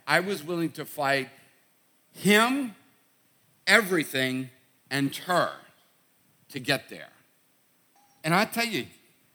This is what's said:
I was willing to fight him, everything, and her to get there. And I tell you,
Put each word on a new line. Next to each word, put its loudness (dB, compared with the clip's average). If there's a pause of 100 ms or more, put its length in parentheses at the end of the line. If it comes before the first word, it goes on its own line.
I 4
was -4
willing -4
to -12
fight -2 (800)
him, 2 (880)
everything, 2 (420)
and 0
her 0 (960)
to -10
get -4
there. -18 (1120)
And 2
I 4
tell -2
you, -6 (460)